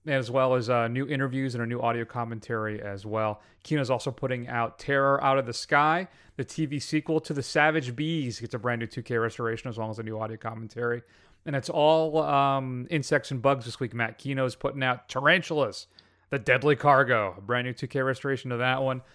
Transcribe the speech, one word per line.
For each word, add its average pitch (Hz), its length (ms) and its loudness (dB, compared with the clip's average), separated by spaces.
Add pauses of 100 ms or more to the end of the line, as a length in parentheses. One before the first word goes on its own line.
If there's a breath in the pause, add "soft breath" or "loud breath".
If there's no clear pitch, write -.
as 131 260 0
well 131 240 4
as, 117 140 0
uh, 117 180 2
new 127 200 -2
interviews 135 480 -2
and 120 80 -2
a 113 40 -2
new 120 140 -4
audio 117 240 0
commentary 113 760 -6
as 101 240 -10
well. 107 360 -2 (220 soft breath)
Kino's 143 260 0
also 127 220 0
putting 123 360 -4
out 120 320 -4
Terror 139 440 2
Out 135 140 4
of 135 80 0
the 117 80 -8
Sky, 156 540 2 (300 soft breath)
the 135 60 -6
T 160 220 -4
V 139 140 -4
sequel 156 420 -2
to 156 120 -8
The 139 100 -4
Savage 151 520 2
Bees. 151 440 -4
Gets 117 140 -10
a 123 60 -6
brand 120 200 -2
new 113 80 -6
two - 140 -10
K 120 160 -4
restoration 113 520 -4
as 110 80 -8
well 110 120 -6
as 107 100 -8
a 113 40 -8
new 110 160 -6
audio 110 180 -6
commentary. 117 640 -4 (440 soft breath)
And 147 100 -2
it's 135 140 -2
all, 160 520 4
um, 135 680 2
insects 147 420 0
and 131 100 -4
bugs 135 220 4
this 117 160 -10
week, 113 140 -4
Matt. 113 240 -2
Kino's 135 380 -2
putting 139 280 -4
out 127 240 0
Tarantulas, 147 800 2 (420 soft breath)
the 139 80 0
Deadly 127 380 4
Cargo, 123 640 4
a 98 40 -14
brand 123 240 -2
new 127 80 -6
two 131 140 -8
K 135 140 -2
restoration 131 500 -2
of 117 80 -2
that 127 240 0
one, 131 180 -2 (140 soft breath)